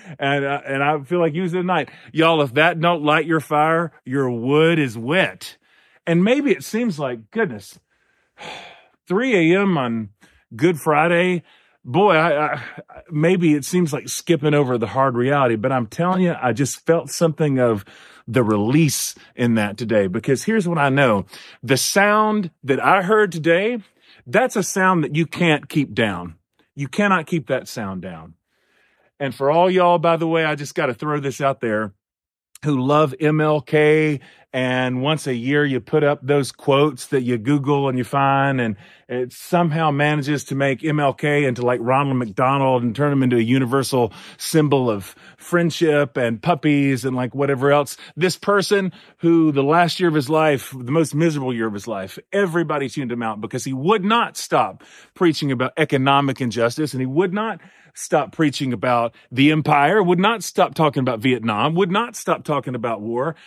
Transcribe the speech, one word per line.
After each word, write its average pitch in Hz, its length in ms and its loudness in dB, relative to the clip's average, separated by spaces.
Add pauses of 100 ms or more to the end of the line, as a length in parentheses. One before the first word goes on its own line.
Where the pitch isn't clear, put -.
(180)
And, 139 260 -2
uh, 139 220 -4
and 139 160 -2
I 151 180 0
feel 165 180 -4
like 165 160 0
using 180 260 -4
it - 20 -2
tonight. 180 280 -2 (220)
Y'all, 160 300 2
if 127 120 -4
that 165 240 2
don't 165 240 0
light 151 240 2
your 160 140 2
fire, 160 520 0 (120)
your 131 260 -2
wood 147 480 2
is 123 200 -2
wet. 123 580 -2 (500)
And 170 160 2
maybe 262 300 2
it - 100 -4
seems 220 360 -4
like, 123 320 -6
goodness, 156 480 -6 (600)
<sighs> - 720 -20
three 185 440 2
A 190 80 4
M 190 180 2
on 117 320 -4 (440)
Good 151 240 0
Friday, 170 640 2 (420)
boy, 175 300 4
I, 151 400 2
I, 135 80 -10 (480)
maybe 165 440 4
it 143 100 -2
seems 175 280 0
like 131 160 -6
skipping 151 460 0
over 127 240 2
the 110 80 -4
hard 131 280 0
reality, 123 420 2
but 117 160 -2
I'm 123 140 -2
telling 185 360 0
you, 170 180 0
I 123 120 0
just 127 340 -4
felt 165 240 2
something 151 480 0
of 117 260 2 (420)
the 120 160 0
release 113 720 0 (200)
in 120 200 0
that 104 220 -2
today, 107 300 2
because 110 380 -2
here's 214 240 0
what 170 100 -2
I 143 100 2
know. 131 380 2 (360)
The 127 140 0
sound 208 760 2 (140)
that 127 180 0
I 127 200 4
heard 208 300 2
today, 175 460 0 (480)
that's 233 300 0
a 208 60 0
sound 185 420 2
that 143 120 -4
you 160 100 0
can't 160 420 0
keep 139 260 -2
down. 90 420 -2 (380)
You 139 140 -8
cannot 190 380 0
keep 160 220 -4
that 123 180 -2
sound 95 360 -10
down. 82 320 -16 (840)
And 135 160 -6
for 135 160 -2
all 170 200 2
y'all, 175 280 4
by 165 180 2
the 165 120 -2
way, 160 160 0
I 151 100 -2
just 143 200 -10
gotta 139 200 -2
throw 151 260 -4
this 135 200 -6
out 139 200 -2
there, 107 320 -2 (720)
who 143 160 0
love 143 400 2
M 156 200 2
L 151 200 0
K, 151 600 2 (320)
and 127 480 -2
once 139 280 -2
a 135 60 -2
year 139 300 0
you 135 140 -2
put 151 240 0
up 147 200 2
those 135 280 0
quotes 143 580 0
that 135 140 0
you 120 160 -2
Google 139 500 0
and 127 80 -2
you 127 60 -2
find, 139 580 0
and 113 160 -2 (320)
it 123 240 -6
somehow 165 600 0
manages 147 520 0
to - 120 -8
make 139 280 -2
M 151 140 0
L 139 160 0
K 147 300 0
into, 123 180 -2
like, 123 200 0
Ronald 131 340 0
McDonald 127 640 0
and 120 120 -2
turn 143 180 0
him 139 100 2
into 123 140 2
a 117 40 4
universal 123 720 2 (260)
symbol 143 520 2
of 101 240 -6 (220)
friendship 156 800 0
and 117 260 -2
puppies 143 640 0
and, 131 100 -4
like, 127 200 -4
whatever 139 360 0
else. 143 260 0 (200)
This 170 200 0
person 196 560 0 (260)
who 165 340 4
the 139 100 0
last 165 380 2
year 175 80 2
of 156 60 0
his 139 140 -2
life, 156 480 0
the 123 160 -8
most 156 220 0
miserable 147 400 0
year 113 140 -2
of 104 60 -8
his 101 120 -10
life, 98 320 -8 (140)
everybody 160 560 -2
tuned 123 240 -6
him 120 100 -6
out 110 180 -6
because 117 240 -8
he 135 80 -6
would 175 320 0
not 214 320 -2
stop 110 460 -2 (320)
preaching 156 380 0
about 127 240 -2
economic 139 640 2
injustice, 120 520 -2
and 131 80 -6
he 131 60 -4
would 165 260 0
not 208 280 -6 (340)
stop - 380 -2
preaching 139 400 -2
about 120 420 -2 (160)
the 139 220 4
empire, 156 500 4
would 175 160 2
not 202 240 0
stop 151 320 0
talking 151 260 0
about 123 200 -2
Vietnam, 117 540 0
would 185 160 0
not 226 260 -2
stop 156 280 -4
talking 139 300 -4
about 113 260 -6
war. 123 360 -4 (100)